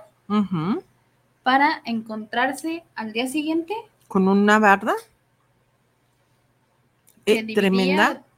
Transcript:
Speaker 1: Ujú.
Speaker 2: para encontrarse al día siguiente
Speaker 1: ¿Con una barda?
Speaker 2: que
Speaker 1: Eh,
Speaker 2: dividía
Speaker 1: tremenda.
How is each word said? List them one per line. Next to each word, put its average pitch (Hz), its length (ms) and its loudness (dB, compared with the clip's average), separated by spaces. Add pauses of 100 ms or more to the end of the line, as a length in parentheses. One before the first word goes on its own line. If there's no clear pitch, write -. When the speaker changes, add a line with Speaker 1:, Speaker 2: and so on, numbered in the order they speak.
(280)
Speaker 1:
Ujú. 196 560 -2 (600)
Speaker 2:
para 277 420 2
encontrarse 233 960 -6 (120)
al 220 180 -10
día 240 140 -4
siguiente 311 480 -4 (320)
Speaker 1:
¿Con 190 200 2
una 202 300 4
barda? 214 380 4 (2250)
Speaker 2:
que 214 80 4
Speaker 1:
Eh, 226 100 -2
Speaker 2:
dividía 220 120 -10
Speaker 1:
tremenda. 196 680 2 (140)